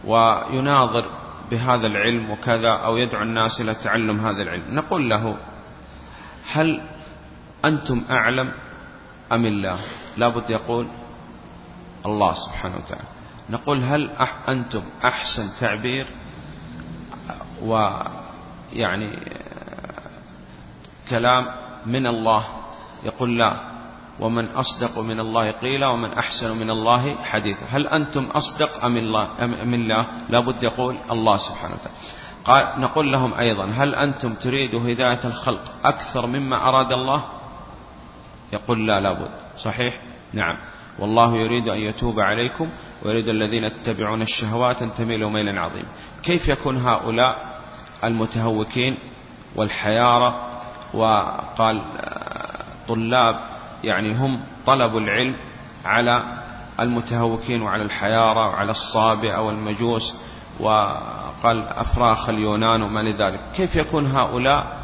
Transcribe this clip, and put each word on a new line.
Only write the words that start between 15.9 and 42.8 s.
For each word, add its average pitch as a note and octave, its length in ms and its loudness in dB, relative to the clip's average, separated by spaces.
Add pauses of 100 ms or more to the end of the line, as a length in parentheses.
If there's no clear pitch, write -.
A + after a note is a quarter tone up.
ويعني G#2 1500 -2 (2000)
كلام B2 360 4 (400)
من B2+ 200 0
الله؟' A2 380 4 (600)
يقول: A#2 340 0
'لا.' - 400 2 (420)
'ومن A2+ 240 0
أصدق A#2+ 540 0
من A2 220 -2
الله A2 300 2
قيلا C3+ 360 0
ومن A#2 260 0
أحسن A2+ 440 0
من A2 140 -2
الله A#2+ 540 4
حديثا.' G#2+ 460 -2
هل C#3+ 160 0
أنتم C#3+ 380 0
أصدق - 600 0
أم A#2+ 120 4
الله، A2 320 0 (120)
أم، A#2+ 140 0
أم A#2 200 0
الله؟ A2+ 320 2 (220)
لابد A#2+ 340 2
يقول: B2 340 0 (140)
'الله A2 260 4
سبحانه - 380 -4
وتعالى.' - 240 -12 (460)
قال، C3 360 6
نقول C3+ 320 2
لهم B2+ 220 2
أيضًا: G#2 360 2
'هل C#3 240 2
أنتم C3+ 400 0
تريدوا A#2+ 580 0
هداية B2 320 2
الخلق A#2+ 480 -4 (120)
أكثر C3 420 0
مما C3 300 0
أراد C3 360 4
الله؟' C3 320 2 (1300)
يقول: A2 340 0
'لا، G2+ 140 4
لابد.' F#2+ 300 0 (280)
صحيح؟ - 420 -4 (320)
نعم. E2+ 240 0 (420)
"والله A#2 380 6
يريد A2+ 320 2
أن G#2 100 0
يتوب G#2+ 420 -2
عليكم A#2 480 2 (340)